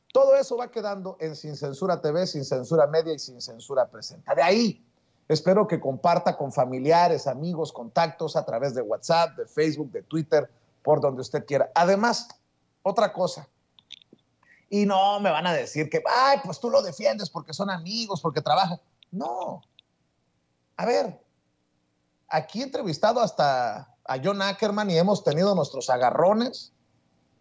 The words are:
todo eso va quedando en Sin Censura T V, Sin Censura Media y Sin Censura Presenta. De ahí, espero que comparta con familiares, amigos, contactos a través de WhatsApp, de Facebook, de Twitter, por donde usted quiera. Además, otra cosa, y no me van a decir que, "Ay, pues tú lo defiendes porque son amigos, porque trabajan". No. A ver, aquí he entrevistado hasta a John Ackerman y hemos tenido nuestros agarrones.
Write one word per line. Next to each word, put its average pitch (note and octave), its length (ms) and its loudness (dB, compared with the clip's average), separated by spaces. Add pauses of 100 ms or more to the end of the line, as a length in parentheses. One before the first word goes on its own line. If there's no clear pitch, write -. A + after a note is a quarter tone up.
(120)
todo C4+ 220 6
eso C4+ 220 2
va A#3+ 140 -8
quedando G3 500 -8
en D#3 160 -6
Sin D3+ 200 -10
Censura D#3+ 440 -2
T D#3 100 0
V, F3 160 0
Sin D3+ 180 -6
Censura C#3+ 440 2
Media D#3+ 260 0
y C#3+ 60 -6
Sin B2 200 -14
Censura B2 460 -2
Presenta. - 480 -8
De E3 80 4
ahí, G3+ 420 2 (440)
espero F#3 400 4
que E3+ 100 -2
comparta E3 580 0
con C3+ 160 -6
familiares, C#3+ 760 2
amigos, D3+ 440 -6
contactos D3+ 600 -4
a D3+ 100 0
través B2 300 -4
de B2 80 -4
WhatsApp, E3 540 0
de A2+ 100 -8
Facebook, D3+ 460 -4
de - 100 -10
Twitter, D#3 480 -2 (320)
por D3 180 2
donde C3+ 200 -2
usted C#3 260 -6
quiera. C#3 300 0
Además, G3 520 2 (540)
otra G3 300 0
cosa, E3+ 360 -4 (1200)
y G#3 160 2
no G3 360 2
me G3+ 100 2
van D#3+ 160 0
a F3 60 0
decir D3 360 -4
que, D#3 200 -2
"Ay, C4+ 360 4
pues F3+ 140 -10
tú A#3+ 120 -4
lo C4+ 120 4
defiendes G3+ 480 -4
porque D#3 240 -12
son G3 160 -6
amigos, G3 500 -8
porque D#3 220 -4
trabajan". E3+ 380 0 (320)
No. G3 500 -8 (1120)
A F3+ 100 -2
ver, A#3+ 360 0 (1080)
aquí E3 340 -4
he - 20 -4
entrevistado A3+ 560 0
hasta C3 720 0 (120)
a C3 140 -4
John G3 220 -2
Ackerman G3+ 480 -2
y E3 80 4
hemos F#3+ 240 2
tenido F3 320 2
nuestros C#3 340 -2
agarrones. D3+ 840 2 (680)